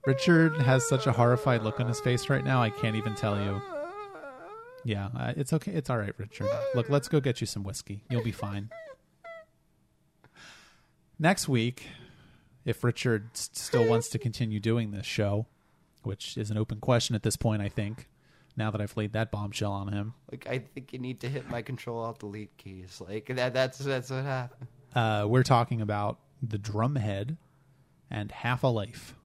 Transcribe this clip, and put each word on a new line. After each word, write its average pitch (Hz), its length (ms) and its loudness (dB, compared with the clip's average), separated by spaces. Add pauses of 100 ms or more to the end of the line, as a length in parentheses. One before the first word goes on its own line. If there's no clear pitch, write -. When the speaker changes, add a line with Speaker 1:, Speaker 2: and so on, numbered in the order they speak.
Speaker 1:
Richard 160 560 6
has 131 260 6
such 135 200 2
a 131 40 4
horrified 120 520 4
look 110 160 -2
on 120 80 0
his 113 120 0
face 123 300 0
right 135 140 2
now, 135 180 4
I 113 80 4
can't 110 260 -2
even 107 200 -2
tell 101 260 0
you. 98 200 -2 (1200)
Yeah, 98 220 -4 (100)
uh, 123 180 -4
it's 143 160 -4
okay. 160 220 -2
It's 156 160 -4
all 123 80 0
right, 101 200 -4
Richard. - 300 -6 (260)
Look, 120 160 0
let's 139 200 2
go 156 100 4
get 127 220 0
you 127 60 -4
some 101 160 -6
whiskey. 101 460 -10
You'll 117 140 0
be 113 80 0
fine. 101 380 -6 (2500)
Next 165 300 2
week, 123 380 0 (760)
if - 220 -4
Richard 117 480 2
s-, - 200 -8
still - 320 2
wants - 240 4
to - 100 -2
continue 110 420 -2
doing 113 300 2
this 98 140 -8
show, 104 420 0 (560)
which - 340 -6
is 107 140 -2
an 107 60 0
open 107 220 0
question 117 360 2
at 104 80 -2
this 110 120 2
point, 107 260 2
I 101 60 -2
think, 104 400 -6 (480)
now 107 160 0
that 104 80 -2
I've 104 160 -4
laid 107 160 -2
that 110 180 0
bombshell 101 440 -4
on 98 180 -4
him. 104 220 -4 (180)
Speaker 2:
Like, - 160 -12
I 127 120 -2
think - 340 -12
you 127 60 -8
need 127 220 -6
to 131 60 -4
hit 139 220 -6
my 120 120 -4
Control 120 420 -6
Alt 113 160 -6
Delete 104 380 -10
keys. 92 480 -16
Like, 107 200 -6 (100)
that, 123 180 0
that's, 131 260 0
that's 131 300 -2
what 131 140 -4
happened. 127 440 -6 (280)
Speaker 1:
Uh, 110 320 4
we're 123 160 6
talking 117 380 4
about 104 380 -2 (220)
The 110 180 -4
Drumhead 107 760 0 (720)
and 104 220 -6
Half 123 320 -2
a 139 40 6
Life. 113 580 -2